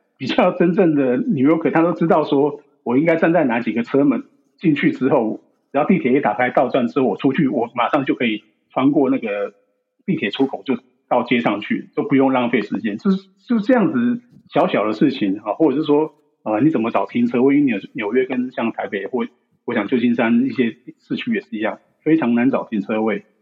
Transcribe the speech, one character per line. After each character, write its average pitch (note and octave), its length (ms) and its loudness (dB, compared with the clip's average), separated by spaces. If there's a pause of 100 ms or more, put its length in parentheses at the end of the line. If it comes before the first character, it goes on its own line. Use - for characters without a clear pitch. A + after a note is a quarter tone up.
(180)
比 C3+ 100 -10
较 F#3 240 2
真 F3+ 220 0
正 E3 200 2
的 C3 240 0
New D3 320 0
Yorker， D#3+ 220 2
他 D#3+ 100 2
都 E3+ 120 2
知 E3+ 140 -2
道 E3 160 2
说 C#3+ 380 0 (220)
我 A#2+ 140 0
应 D#3 80 2
该 E3 100 4
站 E3 180 2
在 E3+ 120 2
哪 A#2+ 140 -2
几 A2+ 140 -4
个 A#2 100 -2
车 C#3 220 2
门 C3 180 2 (360)
进 D#3 160 2
去 D3+ 160 0
之 B2+ 180 -2
后， B2 300 0 (320)
然 C#3+ 120 0
后 C#3+ 40 0
地 F#3+ 100 4
铁 B2 160 0
一 C#3+ 80 2
打 A2 140 0
开 B2 160 0
到 C#3 180 2
站 B2 180 0
之 B2+ 120 -2
后， C3 80 2
我 F#2+ 100 -2
出 C3+ 160 0
去， C#3+ 140 2
我 A#2 260 -2
马 A#2 160 -2
上 C#3 160 0
就 D3 80 -2
可 - 120 -4
以 G#2+ 180 -4 (260)
穿 C3+ 220 0
过 C#3 180 2
那 C3+ 80 0
个 G2+ 340 -4 (540)
地 G3 100 -2
铁 - 140 -4
出 - 160 -2
口 - 180 -8
就 B2+ 140 -2 (320)
到 A#2+ 140 2
街 A#2+ 160 0
上 G#2 200 -2
去， G2+ 360 -6
就 D3 80 -2
不 - 120 0
用 C3+ 160 4
浪 B2 200 0
费 A#2+ 100 0
时 - 180 -6
间。 G#2 180 -4
就 - 120 -2
是， F#3+ 200 -2 (180)
就 A#3 120 0
这 A#3 140 2
样 A3 180 2
子 A#2+ 300 -2 (320)
小 D#3 140 2
小 A2 180 0
的 A2 80 -2
事 D3 160 2
情 G2+ 300 -2
啊， G#2 140 -4
或 D#3 180 2
者 B2+ 60 -2
是 D#3 60 -2
说， D3 300 0 (300)
呃， G#2+ 180 -2
你 D3+ 80 4
怎 B2 100 0
么 A2+ 120 -2
找 G2+ 160 0
停 A#2+ 180 0
车 A#2+ 160 0
位？ C#3 160 4
因 D3 80 4
为 - 0 -
纽-， A2 140 -2 (140)
纽 G#2+ 200 -6
约 B2+ 120 2
跟 B2+ 260 -6
像 A2+ 200 -4
台 G#2 160 -8
北 G2 200 -8
或 A#2 180 -4 (400)
我 A#2+ 80 -6
想 G#2 140 -2
旧 B2+ 100 0
金 A#2+ 160 2
山 A#2 320 2
一 C3+ 40 -2
些 A2+ 280 -2 (220)
市 - 160 -8
区 - 180 -6
也 G2 80 -2
是 - 160 -12
一 - 20 -8
样， G#2 200 -4 (240)
非 D#3 120 2
常 A#2+ 200 0
难 A#2+ 140 2
找 G2+ 160 -2
停 G#2+ 140 -4
车 A2 220 -4
位。 G#2 240 -2 (160)